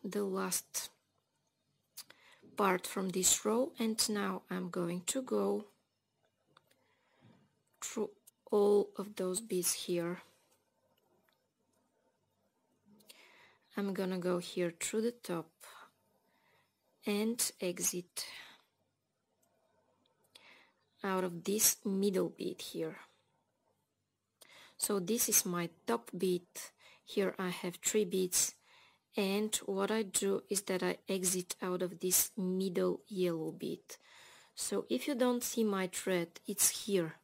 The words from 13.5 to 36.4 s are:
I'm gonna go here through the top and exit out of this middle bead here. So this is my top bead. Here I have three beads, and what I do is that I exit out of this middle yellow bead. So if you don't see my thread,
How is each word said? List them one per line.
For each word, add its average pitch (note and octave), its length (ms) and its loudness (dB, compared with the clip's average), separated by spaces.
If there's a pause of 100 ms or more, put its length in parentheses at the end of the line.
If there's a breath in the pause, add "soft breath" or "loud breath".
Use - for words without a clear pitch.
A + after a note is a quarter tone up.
I'm G3+ 160 0
gonna F#3 240 0
go F3+ 220 2
here F3 400 -2
through - 220 0
the A#3 100 2
top E3+ 400 -6 (1500 soft breath)
and A3 340 0 (220)
exit F3+ 640 -4 (2750 loud breath)
out F#3+ 200 0
of F3 200 -4
this G#3 420 4
middle F#3+ 440 2
bead - 320 -6
here. - 360 -6 (1800 loud breath)
So G3+ 220 0
this A3 300 0
is - 160 4
my F3 240 -2 (160)
top A#3 320 -2
bead. F3+ 300 0 (560 loud breath)
Here G3 340 0
I F3+ 120 -2
have F3 340 -6
three G#3+ 220 4
beads, F3+ 480 0 (640 soft breath)
and G#3 360 0 (120)
what G3 260 0
I A3 120 2
do G3 460 0
is G3 140 0
that F#3 180 0
I F3+ 160 2 (120)
exit F#3 520 0
out F3+ 200 -2
of F3+ 180 -4
this - 380 2
middle F#3 720 0
yellow E3+ 420 -2
bead. F3 300 -8 (720 loud breath)
So - 340 -2
if B3+ 200 0
you C#4+ 60 0
don't B3 280 4
see A3+ 220 0
my F#3+ 220 2
thread, F3+ 600 -2